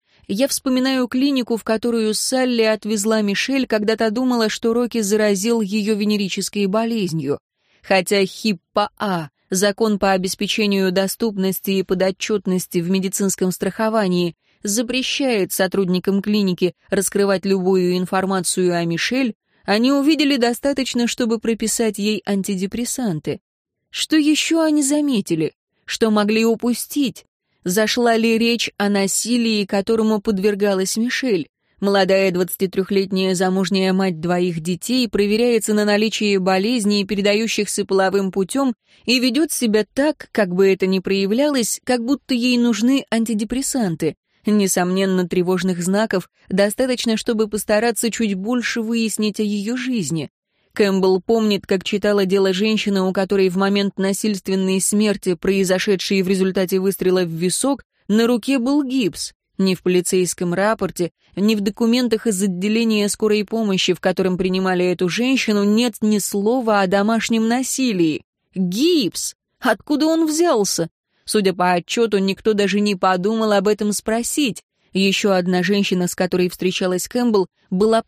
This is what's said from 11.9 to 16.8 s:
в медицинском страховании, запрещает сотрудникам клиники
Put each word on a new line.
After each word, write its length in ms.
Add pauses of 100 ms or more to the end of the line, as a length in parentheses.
в 120
медицинском 600
страховании, 840 (260)
запрещает 920
сотрудникам 680
клиники 520 (160)